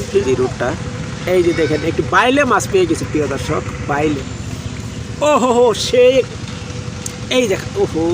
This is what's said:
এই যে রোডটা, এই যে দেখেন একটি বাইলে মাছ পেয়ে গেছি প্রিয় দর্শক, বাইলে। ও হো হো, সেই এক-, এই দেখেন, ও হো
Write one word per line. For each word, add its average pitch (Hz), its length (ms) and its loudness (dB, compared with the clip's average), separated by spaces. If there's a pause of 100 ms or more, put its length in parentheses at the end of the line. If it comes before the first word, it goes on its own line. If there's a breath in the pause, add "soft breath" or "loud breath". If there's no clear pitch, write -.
(160)
এই 196 100 4
যে 131 140 2
রোডটা, 123 280 -2 (640)
এই 185 140 4
যে 170 140 2
দেখেন 151 200 0 (100)
একটি 165 120 -2 (120)
বাইলে 254 300 4
মাছ 254 280 2
পেয়ে 185 160 4
গেছি 160 220 -2
প্রিয় 151 240 0
দর্শক, 151 280 -4 (280)
বাইলে। 147 320 0 (1040)
ও - 20 6 (120)
হো 254 160 4
হো, 247 80 6 (220)
সেই 254 320 6
এক-, - 140 -2 (1000)
এই 254 140 2
দেখেন, - 200 -4 (100)
ও - 20 4 (100)
হো 160 220 0